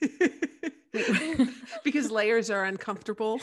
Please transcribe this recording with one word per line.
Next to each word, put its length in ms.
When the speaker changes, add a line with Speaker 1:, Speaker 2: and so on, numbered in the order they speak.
Speaker 1:
<laughs> 0
Speaker 2:
We 1500
<laughs> 200
Speaker 1:
Because 280
layers 380
are 140
uncomfortable. 800